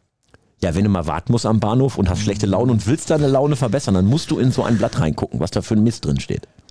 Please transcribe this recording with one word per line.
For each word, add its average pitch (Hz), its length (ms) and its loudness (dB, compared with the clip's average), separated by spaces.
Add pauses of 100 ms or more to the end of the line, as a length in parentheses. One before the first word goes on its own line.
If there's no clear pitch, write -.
(600)
Ja, 82 140 -2
wenn 101 80 2
du 107 80 2
mal 87 160 0
warten 82 240 -4
musst 113 160 0
am 110 120 2
Bahnhof 120 380 0
und 95 100 0
hast - 120 -2
schlechte 104 260 -2
Laune 104 260 2
und 104 140 0
willst - 240 -2
deine 151 180 2
Laune 135 280 2
verbessern, 120 400 0
dann 92 100 4
musst 139 240 0
du 156 80 0
in 123 140 2
so 120 120 0
ein 117 140 2
Blatt 117 220 -2
reingucken, - 400 -2
was 85 100 -2
da 98 140 -4
für - 100 -2
ein 107 100 4
Mist 113 220 -2
drin 69 140 0
steht. - 280 -8 (240)